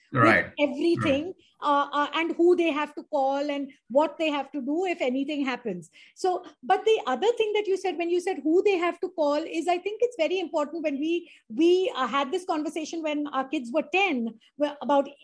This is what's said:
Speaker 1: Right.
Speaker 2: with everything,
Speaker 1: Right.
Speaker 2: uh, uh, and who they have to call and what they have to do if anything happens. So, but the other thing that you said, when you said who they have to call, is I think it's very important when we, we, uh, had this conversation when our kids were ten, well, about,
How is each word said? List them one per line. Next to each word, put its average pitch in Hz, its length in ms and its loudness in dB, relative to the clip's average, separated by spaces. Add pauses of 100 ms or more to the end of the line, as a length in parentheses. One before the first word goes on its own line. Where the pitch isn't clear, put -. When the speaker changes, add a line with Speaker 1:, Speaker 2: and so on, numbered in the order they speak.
(120)
Speaker 1:
Right. 113 340 6
Speaker 2:
with 294 240 0
everything, 302 560 0
Speaker 1:
Right. 381 80 -10 (260)
Speaker 2:
uh, 285 320 2
uh, 285 220 0
and 330 200 -2
who 349 220 6
they 330 140 2
have 294 260 -4
to 320 80 -12
call 277 460 0
and 277 200 -6 (200)
what 302 280 2
they 320 100 0
have 285 240 -2
to 294 80 -6
do 302 260 -2
if 339 140 -2
anything 277 440 -2
happens. 233 440 -6 (280)
So, 359 260 0 (220)
but 381 200 2
the 440 220 4
other 262 300 2
thing 427 160 0
that 415 160 0
you 381 80 2
said, 370 200 -4
when 339 140 -2
you 349 100 2
said 359 220 -4
who 320 220 4
they 392 140 4
have 339 220 -2
to 370 100 -4
call, 294 260 0
is 320 320 -4
I 359 100 2
think 415 240 -6
it's 494 160 0
very 330 220 0
important 302 420 -4
when 285 160 -2
we, 339 320 -4 (180)
we, 349 460 4
uh, 254 140 -2
had 277 240 -2
this 359 120 -4
conversation 320 600 -4
when 294 240 -2
our 262 180 -2
kids 262 260 -6
were 302 200 0
ten, 277 420 0 (220)
well, 285 260 -2
about, 277 260 2 (160)